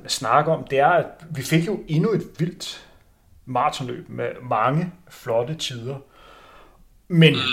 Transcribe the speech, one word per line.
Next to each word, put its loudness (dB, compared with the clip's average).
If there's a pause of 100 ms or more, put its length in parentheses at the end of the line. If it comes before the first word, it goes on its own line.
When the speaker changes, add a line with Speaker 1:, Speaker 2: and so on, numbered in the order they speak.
Speaker 1:
snakke 2
om, -2
det 0
er, 6
at 4 (300)
vi -6
fik 2
jo -4
endnu 0
et -2 (120)
vildt -8 (580)
maratonløb -4
med -6 (200)
mange 0 (200)
flotte -2
tider. -8 (1120)
Men 6
Speaker 2:
Mm. -2 (140)